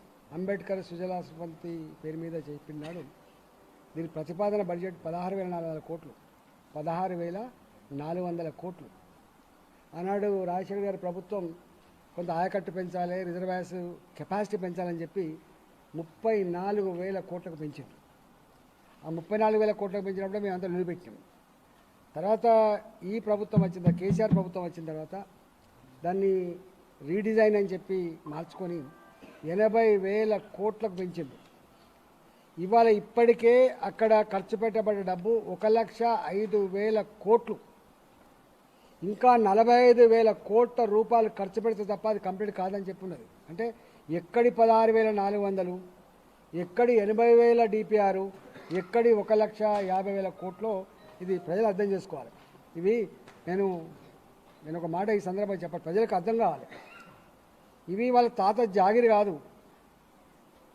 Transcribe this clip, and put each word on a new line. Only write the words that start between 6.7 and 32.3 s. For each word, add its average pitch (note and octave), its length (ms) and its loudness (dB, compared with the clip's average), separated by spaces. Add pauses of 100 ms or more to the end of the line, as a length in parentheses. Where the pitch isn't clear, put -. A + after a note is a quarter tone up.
పదహారు E3+ 380 -4
వేల F3 360 -8 (420)
నాలుగు D#3+ 320 -6
వందల E3+ 240 -6
కోట్లు. F3 380 -14 (1080)
ఆనాడు G3 500 -2
రాజశేఖర్ F#3+ 400 -6
గారి F#3+ 120 -4
ప్రభుత్వం F3+ 580 -8 (640)
కొంత F3 140 -6
ఆయకట్టు F3+ 400 -4
పెంచాలి, F3+ 520 -6
రిజర్వాయర్స్ F3+ 680 -6 (260)
కెపాసిటీ G3+ 380 -4
పెంచాలని F3 460 -6
చెప్పి D#3+ 360 -8 (560)
ముప్పై G3 500 -2
నాలుగు F#3+ 460 -2
వేల F#3 300 -6
కోట్లకు F3 360 -12
పెంచింది. D3 380 -12 (1080)
ఆ D#3+ 60 -12
ముప్పై E3+ 280 -4
నాలుగు A3 220 2
వేల G#3+ 120 2
కోట్లకు G3+ 320 -6
పెంచినప్పుడు G3 340 -6
మేము G3 160 -4
అంతా F#3 120 -6
నిలబెట్టాం. F3+ 500 -6 (1000)
తర్వాత G#3+ 640 2 (240)
ఈ G#3 140 -6
ప్రభుత్వం G#3 440 0
వచ్చిన, F3 340 0
కేసీఆర్ G3 360 0
ప్రభుత్వం F3+ 320 0
వచ్చిన D#3+ 220 -12
తర్వాత D#3 380 -12 (800)
దాన్ని F#3 520 0 (460)
రీడిజైన్ G#3+ 540 2
అని G3+ 100 2
చెప్పి F3+ 600 -6
మార్చుకొని E3+ 560 -10 (600)
ఎనభై G#3+ 520 2
వేల G3+ 400 0
కోట్లకు G#3 580 -6
పెంచింది. F3 380 -8 (1300)